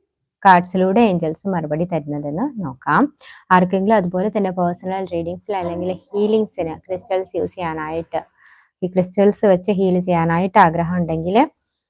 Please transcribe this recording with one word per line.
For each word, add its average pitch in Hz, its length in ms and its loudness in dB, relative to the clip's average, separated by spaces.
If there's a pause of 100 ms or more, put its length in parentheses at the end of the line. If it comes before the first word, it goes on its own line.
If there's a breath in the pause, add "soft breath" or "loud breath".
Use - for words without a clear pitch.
(460)
കാർഡ്സിലൂടെ 185 560 4
ഏഞ്ചൽസ് 170 460 0
മറുപടി 160 380 -2
തരുന്നതെന്ന് 156 800 -6
നോക്കാം. 147 480 -2 (380 loud breath)
ആർക്കെങ്കിലും 190 440 2
അതുപോലെ 185 340 -2
തന്നെ 196 220 -2
പേഴ്സണൽ 185 640 -4
റീഡിങ്സിൽ 175 420 -6
അല്ലെങ്കിൽ 175 360 -6
ഹീലിങ്സിന് 202 840 -4 (120)
ക്രിസ്റ്റൽസ് 185 500 -6
യൂസ് 180 180 -4
ചെയ്യാനായിട്ട്, 160 680 -8 (580 soft breath)
ഈ 180 40 0
ക്രിസ്റ്റൽസ് 185 580 0
വെച്ച് 185 260 2
ഹീൽ 185 280 2
ചെയ്യാനായിട്ട് 175 600 2
ആഗ്രഹം 170 360 4
ഉണ്ടെങ്കിൽ, 175 540 0 (400)